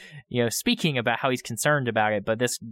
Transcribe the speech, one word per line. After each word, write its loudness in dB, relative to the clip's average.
<laughs> -20
you 0
know, 2
speaking 0
about 0
how 0
he's -2
concerned 0
about 2
it. 0
But 0
this 0